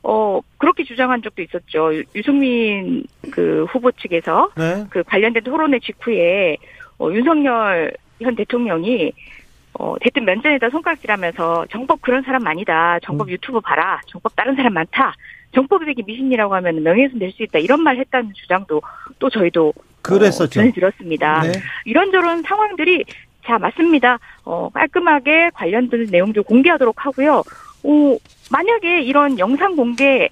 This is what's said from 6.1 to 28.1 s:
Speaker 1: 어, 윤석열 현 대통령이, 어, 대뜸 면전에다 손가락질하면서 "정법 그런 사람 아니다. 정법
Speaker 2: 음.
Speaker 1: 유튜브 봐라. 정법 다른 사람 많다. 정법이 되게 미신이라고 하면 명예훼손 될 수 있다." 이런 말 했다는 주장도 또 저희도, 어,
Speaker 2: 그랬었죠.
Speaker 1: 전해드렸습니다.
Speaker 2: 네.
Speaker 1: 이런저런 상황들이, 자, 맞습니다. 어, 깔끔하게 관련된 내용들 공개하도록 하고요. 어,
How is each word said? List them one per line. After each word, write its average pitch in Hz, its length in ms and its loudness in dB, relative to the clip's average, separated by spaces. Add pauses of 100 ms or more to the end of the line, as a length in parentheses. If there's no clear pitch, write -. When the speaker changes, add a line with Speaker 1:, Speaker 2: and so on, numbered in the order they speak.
Speaker 1:
어, - 140 -4
윤석열 233 800 0 (280)
현 240 140 -2
대통령이, 214 800 -2 (600)
어, - 260 -6
대뜸 247 240 0
면전에다 233 460 0
손가락질하면서 185 1000 -4
"정법 269 320 -4
그런 262 220 0
사람 262 240 -2
아니다. 170 560 0
정법 147 240 -6
Speaker 2:
음. - 40 -12
Speaker 1:
유튜브 226 280 -6
봐라. 165 480 -2
정법 - 260 -8
다른 254 220 -2
사람 247 180 2
많다. 170 400 -2 (400)
정법이 302 320 2
되게 247 180 -6
미신이라고 220 520 -2
하면 170 260 -2
명예훼손 233 380 2
될 185 100 -4
수 220 140 -10
있다." 175 160 -2
이런 254 200 2
말 277 160 2
했다는 247 380 -4
주장도 180 480 -4 (380)
또 - 100 0
저희도, 170 380 2
어, - 120 -4 (220)
Speaker 2:
그랬었죠. 190 480 2
Speaker 1:
전해드렸습니다. 170 920 0
Speaker 2:
네. 165 100 -2 (320)
Speaker 1:
이런저런 339 580 0
상황들이, 370 640 0 (420)
자, 233 120 0
맞습니다. 247 600 2 (260)
어, - 300 -6
깔끔하게 320 800 2
관련된 233 560 -2
내용들 202 320 2
공개하도록 262 640 2
하고요. 269 360 2 (420)
어, 285 320 4 (340)